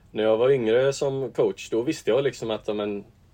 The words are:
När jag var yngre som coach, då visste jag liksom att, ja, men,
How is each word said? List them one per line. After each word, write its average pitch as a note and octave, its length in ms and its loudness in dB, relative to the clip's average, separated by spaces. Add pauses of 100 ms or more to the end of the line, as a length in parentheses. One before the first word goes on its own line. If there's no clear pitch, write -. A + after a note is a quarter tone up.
(100)
När G#2+ 120 -4
jag A2 140 4
var B2 140 2
yngre B2+ 420 2
som C3+ 380 -4
coach, G#2+ 400 -2
då A#2 120 0
visste D3+ 280 -4
jag C3+ 140 2
liksom A#2 260 -4
att, G#2+ 180 -4
ja, G#2 60 -2
men, G#2 300 -4 (300)